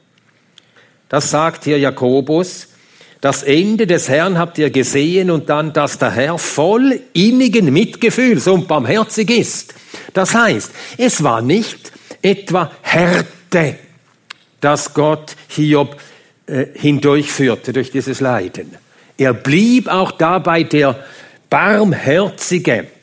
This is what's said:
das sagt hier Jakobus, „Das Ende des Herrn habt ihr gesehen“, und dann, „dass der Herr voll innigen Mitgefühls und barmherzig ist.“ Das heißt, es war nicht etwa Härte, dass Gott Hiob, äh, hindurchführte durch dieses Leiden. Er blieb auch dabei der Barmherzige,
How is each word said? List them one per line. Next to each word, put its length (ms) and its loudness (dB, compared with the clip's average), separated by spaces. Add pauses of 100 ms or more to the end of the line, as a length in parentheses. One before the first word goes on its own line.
(1080)
das 200 -2
sagt 360 -2
hier 120 0
Jakobus, 920 -2 (520)
„Das 220 -2
Ende 420 2
des 240 0
Herrn 300 0
habt 180 -4
ihr 140 0
gesehen“, 580 0
und 180 -2
dann, 260 -2
„dass 260 -2
der 100 0
Herr 300 -2
voll 600 0 (140)
innigen 580 4
Mitgefühls 760 0
und 200 2
barmherzig 640 0
ist.“ 460 -2 (400)
Das 180 0
heißt, 380 0 (260)
es 240 0
war 220 0
nicht 480 -2 (320)
etwa 480 -2 (100)
Härte, 960 -2 (840)
dass 360 -2
Gott 400 0 (140)
Hiob, 520 0 (460)
äh, 260 -2
hindurchführte 1000 0
durch 180 -4
dieses 300 -4
Leiden. 520 -4 (460)
Er 160 2
blieb 520 2
auch 240 -2
dabei 520 0
der 400 0 (460)
Barmherzige, 1400 0 (160)